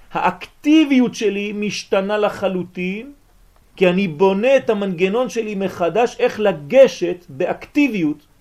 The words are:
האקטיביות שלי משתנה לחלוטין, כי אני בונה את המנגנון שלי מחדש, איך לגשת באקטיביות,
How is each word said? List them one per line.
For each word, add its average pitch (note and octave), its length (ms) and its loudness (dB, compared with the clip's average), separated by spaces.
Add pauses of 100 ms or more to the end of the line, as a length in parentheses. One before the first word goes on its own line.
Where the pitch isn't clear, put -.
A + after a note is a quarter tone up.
(120)
האקטיביות C4+ 1040 2
שלי G3+ 380 -4
משתנה G3+ 640 -4
לחלוטין, F#3+ 960 -4 (640)
כי F#3 140 2
אני F#3 180 0
בונה G3 500 2
את C4 120 -4
המנגנון G3+ 600 -2
שלי G#3+ 260 -6
מחדש, F#3+ 640 -2
איך A#3+ 200 -2
לגשת F3 920 2
באקטיביות, F3 960 -2 (160)